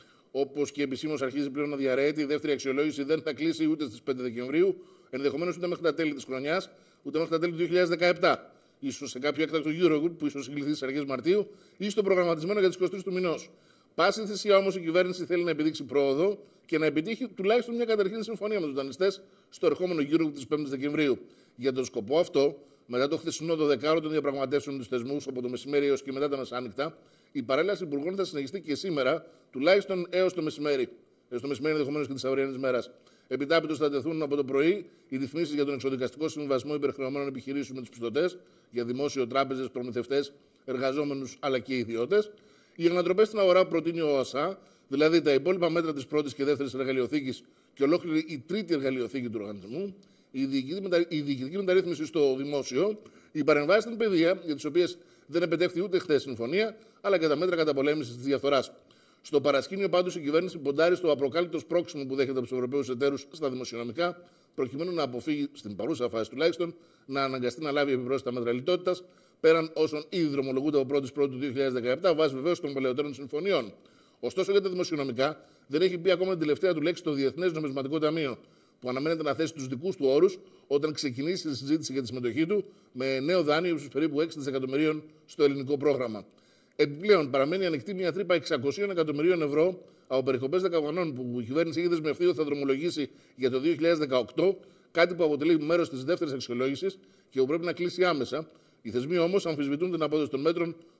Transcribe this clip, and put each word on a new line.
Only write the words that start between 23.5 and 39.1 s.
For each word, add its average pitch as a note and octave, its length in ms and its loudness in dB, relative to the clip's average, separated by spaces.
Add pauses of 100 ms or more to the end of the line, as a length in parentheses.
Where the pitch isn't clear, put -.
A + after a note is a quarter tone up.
δωδεκάωρο D3+ 440 2
των D#3 100 -6
διαπραγματεύσεων C#3 640 -2
με C3+ 60 -8
τους A#2 100 -12
θεσμούς C3 360 -2
από B2+ 160 -6
το B2 60 -4
μεσημέρι C#3+ 380 0
έως C3+ 160 2
και C3 100 -8
μετά C#3 160 -2
τα C#3+ 80 -2
μεσάνυχτα, B2+ 600 -6 (340)
η C#3 100 -4
παρέλαση E3 420 0
υπουργών D3+ 320 -4
θα G3 80 -2
συνεχιστεί D3 360 -6
και D#3 140 -4
σήμερα, D3+ 520 0 (240)
τουλάχιστον F3+ 600 2
έως F3+ 220 2
το F3+ 100 -4
μεσημέρι. C#3+ 460 -2 (400)
Έως B2 120 -6
το C3 80 -8
μεσημέρι C#3+ 260 -2
ενδεχομένως D3 320 -2
και C#3 80 -8
της B2+ 100 -8
αυριανής C3+ 340 -2
μέρας. B2+ 320 -2 (380)
Επιτάπητος D3+ 500 0
θα D3 120 4
τεθούν D3+ 320 -2
από C#3+ 140 0
το C#3+ 80 0
πρωί D3+ 420 2 (220)
οι C3 80 -6
ρυθμίσεις D3 380 -4
για D3 100 2
τον C#3+ 100 -2
εξοδικαστικό C3 540 -2
συμβιβασμό C#3+ 460 -2
υπερχρεωμένων C#3 540 -2
επιχειρήσεων C3 460 -6
με C3 60 -8
τους A#2+ 100 -14
πιστωτές, C3+ 480 -2 (320)
για A#2+ 140 -2
δημόσιο, C3 420 -2